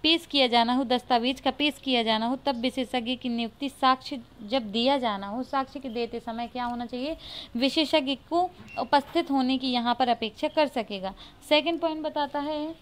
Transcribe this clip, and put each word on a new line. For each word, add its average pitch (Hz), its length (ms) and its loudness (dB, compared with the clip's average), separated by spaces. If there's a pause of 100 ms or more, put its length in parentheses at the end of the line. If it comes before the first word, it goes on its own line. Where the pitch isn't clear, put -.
पेश 330 240 4
किया 269 200 4
जाना 233 280 4
हो, 269 100 2
दस्तावेज 247 560 0
का 269 120 2
पेश 294 320 0
किया 247 180 2
जाना 220 240 2
हो, 254 100 0
तब 262 240 -2
विशेषज्ञ 254 560 -2
की 247 120 -6
नियुक्ति 233 420 -4
साक्ष्य 262 500 0 (220)
जब 214 300 -2
दिया 240 260 2
जाना 208 280 -2
हो, 214 160 -6
साक्ष्य 269 380 -4
के 269 80 -10
देते 233 320 -4
समय 233 260 -8
क्या 247 180 -6
होना 240 220 -6
चाहिए, 262 300 -6 (400)
विशेषज्ञ 277 580 2 (160)
को 339 120 4 (380)
उपस्थित 294 500 2
होने 262 280 2
की 262 120 -2
यहाँ 240 240 0
पर 240 140 2
अपेक्षा 233 420 -2
कर 302 180 4
सकेगा। 196 460 -6 (340)
Second 302 320 4
point 311 220 -2
बताता 294 380 -2
है 302 420 -4